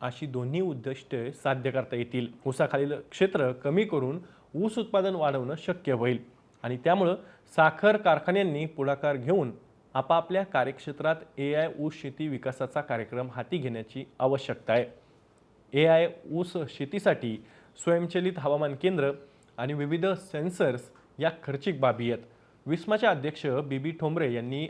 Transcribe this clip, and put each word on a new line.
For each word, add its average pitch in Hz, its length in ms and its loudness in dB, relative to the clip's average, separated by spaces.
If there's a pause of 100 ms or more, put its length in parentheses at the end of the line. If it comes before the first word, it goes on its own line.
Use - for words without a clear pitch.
अशी 127 260 -6
दोन्ही 127 340 -2
उद्दिष्टे 131 720 -4
साध्य 135 380 0
करता 127 260 -2
येतील. 120 320 -2 (180)
ऊसाखालील 143 460 2 (180)
क्षेत्र 180 420 4
कमी 147 320 2
करून 151 360 -2 (360)
ऊस 214 220 -2
उत्पादन 196 360 0
वाढवणं 139 440 0
शक्य 175 340 -2
होईल 120 260 2 (460)
आणि 120 200 -4
त्यामुळं 175 320 4 (400)
साखर 208 400 6
कारखान्यांनी 175 680 2
पुढाकार 139 500 -2
घेऊन 135 340 0 (440)
आपापल्या 165 500 2
कार्यक्षेत्रात 139 720 -2 (220)
एआय 147 300 0 (100)
ऊस 147 240 -6
शेती 147 260 -6
विकासाचा 131 520 -4
कार्यक्रम 123 540 -4
हाती 123 220 -6
घेण्याची 127 480 -6 (140)
आवश्यकता 131 540 0
आहे. 120 120 4 (880)
एआय 160 340 6 (260)
ऊस 175 200 -4 (180)
शेतीसाठी 143 640 -2 (420)
स्वयंचलित 175 600 0
हवामान 147 360 0
केंद्र 151 360 2 (480)
आणि 131 160 -4
विविध 151 320 0
सेन्सर्स 165 760 -2 (360)
या 156 120 2 (120)
खर्चिक 139 380 -4
बाबी 120 300 2
आहेत. 117 120 -2 (440)
विस्माचे 208 400 0
अध्यक्ष 151 400 0
बीबी 135 440 -2
ठोंबरे 160 420 -2
यांनी 127 380 -4